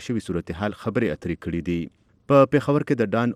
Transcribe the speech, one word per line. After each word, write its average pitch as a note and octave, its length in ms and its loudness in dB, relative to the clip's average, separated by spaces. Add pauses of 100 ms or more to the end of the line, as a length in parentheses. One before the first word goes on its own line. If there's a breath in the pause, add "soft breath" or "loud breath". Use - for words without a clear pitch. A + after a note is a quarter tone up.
شوي A2+ 220 -4
صورتحال F2+ 560 -4
خبرې G#2 320 -2
اترې E2+ 280 -6
کړې E2+ 260 -4
دي. E2+ 120 0 (480)
په C#3 240 8
پېښور C#3+ 340 2
کې C#3+ 140 2
د G2+ 140 0
ډان A#2+ 200 0